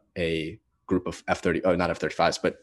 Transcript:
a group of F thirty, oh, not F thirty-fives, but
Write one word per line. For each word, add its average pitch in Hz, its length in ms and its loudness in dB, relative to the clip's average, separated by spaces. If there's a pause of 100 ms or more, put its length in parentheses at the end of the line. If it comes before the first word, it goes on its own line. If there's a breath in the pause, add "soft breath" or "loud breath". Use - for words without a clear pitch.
(180)
a 82 420 -2 (260)
group - 220 0
of - 220 -10
F 90 120 -2
thirty, 85 220 0
oh, 90 120 4
not 87 140 2
F 82 80 -2
thirty-fives, 80 400 0
but - 260 -2